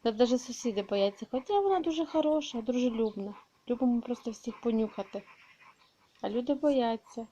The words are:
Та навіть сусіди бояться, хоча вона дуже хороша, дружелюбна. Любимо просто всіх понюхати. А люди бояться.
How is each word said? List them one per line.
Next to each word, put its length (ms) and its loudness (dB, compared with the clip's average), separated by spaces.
Та 100 0
навіть 300 2
сусіди 400 -6
бояться, 500 0
хоча 280 0
вона 200 4
дуже 260 -2
хороша, 560 0
дружелюбна. 720 -2
Любимо 320 2
просто 300 -6
всіх 300 -10
понюхати. 640 -2
А 80 -4
люди 240 0
бояться. 800 0